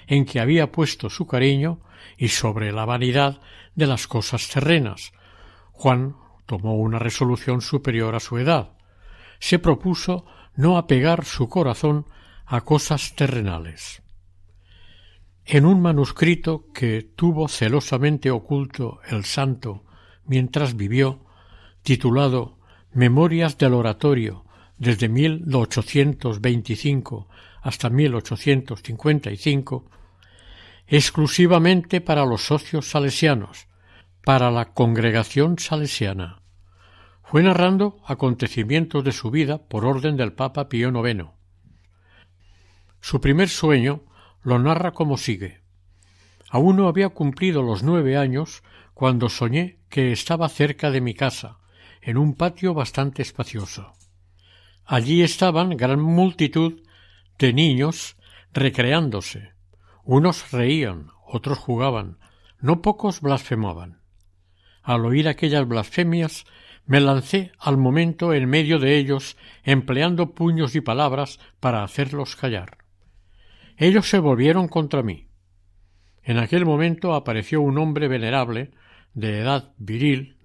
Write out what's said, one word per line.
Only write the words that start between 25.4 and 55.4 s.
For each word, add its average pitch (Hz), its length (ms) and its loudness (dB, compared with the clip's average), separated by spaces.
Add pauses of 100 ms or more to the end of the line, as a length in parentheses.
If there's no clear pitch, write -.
ochocientos 123 880 0
veinticinco 120 880 -2 (320)
hasta 123 300 -4
mil 131 240 2
ochocientos 131 640 -2
cincuenta 143 480 -2
y 101 80 -8
cinco, 139 480 -4 (1000)
exclusivamente 170 1120 4
para 147 240 2
los 117 220 -2
socios 147 420 -2
salesianos, 139 800 -2 (580)
para 127 240 4
la 117 240 -2
congregación 117 840 2
salesiana, 98 840 -6 (800)
fue 156 220 2
narrando 190 640 2
acontecimientos 131 960 -2
de 135 80 0
su - 180 -8
vida 151 380 -2
por 110 180 -4
orden 135 320 0
del 113 160 -2
Papa 135 340 -6
Pío 123 240 -2
noveno. 113 440 -4 (1700)
Su - 200 -2
primer 160 280 4
sueño 143 520 2 (400)
lo 123 160 2
narra 160 360 0
como 147 240 -2
sigue. 95 440 -6 (880)
Aún 180 280 4
no 196 100 4
había 185 220 2
cumplido 156 520 -2
los 110 220 -2
nueve 143 340 2
años 139 460 -2 (320)
cuando 123 340 0
soñé 147 480 -2 (120)
que 131 220 0
estaba 165 380 -2
cerca 147 400 -2
de 135 120 0
mi 120 120 -4
casa, 117 440 -6 (440)
en 117 160 -4
un 147 160 2
patio 175 400 -2
bastante 139 480 -4
espacioso. 104 720 -10 (920)
Allí 139 360 0
estaban 175 540 0